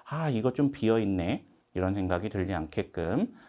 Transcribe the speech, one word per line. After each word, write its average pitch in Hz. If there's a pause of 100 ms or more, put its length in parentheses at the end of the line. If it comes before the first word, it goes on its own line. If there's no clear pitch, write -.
"아, 156
이거 123
좀 139
비어있네" 107 (300)
이런 92
생각이 92
들지 95
않게끔 87 (160)